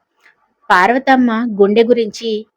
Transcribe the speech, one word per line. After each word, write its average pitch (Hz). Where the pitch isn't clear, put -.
పార్వతమ్మ 240
గుండె 208
గురించి 226